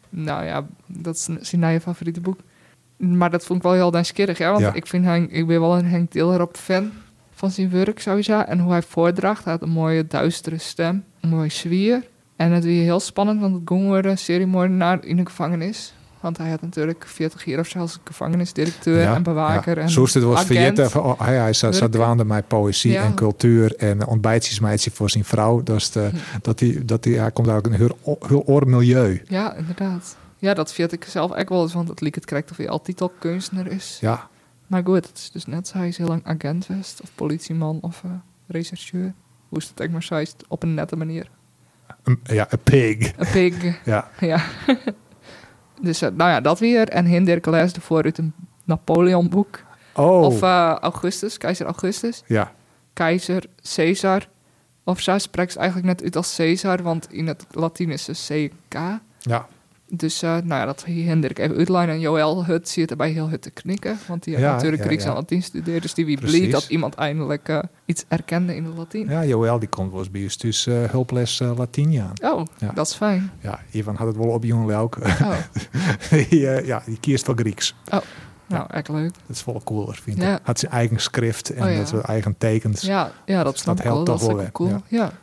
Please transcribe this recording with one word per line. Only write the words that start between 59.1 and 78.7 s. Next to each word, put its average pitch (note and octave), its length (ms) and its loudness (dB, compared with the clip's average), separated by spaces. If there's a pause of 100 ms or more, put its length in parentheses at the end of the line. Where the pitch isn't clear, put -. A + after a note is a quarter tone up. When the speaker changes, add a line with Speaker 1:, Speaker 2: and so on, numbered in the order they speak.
Speaker 2:
Ja. A#2 280 -4 (480)
Speaker 1:
Dus, D#3 260 -4
eh, E3 100 -2
nou E3+ 160 -2
ja, C3 180 -2
dat C#3 200 -8
Hinderke E3 560 0
even D3+ 140 0
uitlijnen. F3 400 2
En D#3+ 60 -4
Joël D#3 440 0
Hut E3+ 240 -2
zit E3 220 -2
erbij D3+ 180 -2
heel D#3+ 200 -2
Hut D#3+ 120 -6
te - 100 -18
knikken, G3+ 460 -6 (100)
want E3+ 160 -8
die E3 100 -6
heeft C3+ 120 2
Speaker 2:
Ja, C#3+ 80 4
Speaker 1:
natuurlijk D3+ 280 0
Speaker 2:
ja, - 60 -2
Speaker 1:
Grieks D#3 160 0
Speaker 2:
ja. D3 60 -2
Speaker 1:
en B2+ 60 -2
Latijn F3 280 -2
studeert. E3 380 -4
Dus F3+ 120 -8
die E3 120 0
wie D3 120 0
Speaker 2:
Precies. D3 220 2
Speaker 1:
blij F#3 120 2
dat D3 180 0
iemand D#3 260 -2
eindelijk, D3 540 -4
eh, D#3 100 0 (260)
iets - 220 -4
erkende E3+ 480 -2
in D#3+ 80 -8
de D#3+ 140 -8
Latijn. A2 320 -8
Speaker 2:
Ja, D#3+ 160 0
Joël, A#2 340 2
die G#2+ 100 -6
komt F#2+ 220 -6
wel F#2+ 80 -8
eens F#2+ 120 -8
bij G2 120 -6
ons F#2+ 120 -6
thuis, - 320 -4
eh, A#2+ 160 0
hulples, B2 560 -2
eh, A#2+ 180 -2
Latijn C#3+ 440 0
aan. G2 320 -4
Speaker 1:
Oh, D#3+ 120 -4 (120)
Speaker 2:
Ja. G3+ 160 -4
Speaker 1:
dat D#3 140 -2
is - 60 -6
fijn. G3 460 -2
Speaker 2:
Ja, - 200 -10 (120)
Ivan G#2 240 -4
had A2+ 120 -2
het A2 100 -2
wel A2+ 100 0
op, A#2 160 0
jongen, A2+ 340 0
ook. A2+ 240 -2
Speaker 1:
Oh. A2+ 320 0 (440)
Speaker 2:
<laughs> D#3 340 -2 (180)
Die, C#3+ 200 4
eh, C3 180 -2
ja, A#2+ 180 -4
die A2+ 140 -8
kiest C3+ 280 0
wel C3+ 80 0
Grieks. A2 400 -4 (100)
Speaker 1:
Oh, - 60 -8
nou, G3+ 100 0 (680)
Speaker 2:
Ja. - 60 -12